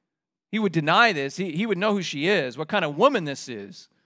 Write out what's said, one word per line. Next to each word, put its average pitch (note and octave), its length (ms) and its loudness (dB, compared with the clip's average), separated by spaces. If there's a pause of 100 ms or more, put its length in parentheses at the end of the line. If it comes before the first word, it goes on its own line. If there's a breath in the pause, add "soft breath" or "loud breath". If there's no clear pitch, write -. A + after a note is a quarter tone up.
(520)
he G3+ 60 -2
would G#3 140 0
deny F3 420 4
this. C#3 240 -4
He, F3+ 180 -4
he G#3 120 0
would G3 100 0
know G3+ 160 2
who G3+ 80 0
she D#3 260 -4
is, C#3 300 0
what D#3 120 -8
kind G3+ 140 0
of D3 140 -2
woman A3+ 280 4
this C#3 220 -8
is. G2+ 400 -12 (180)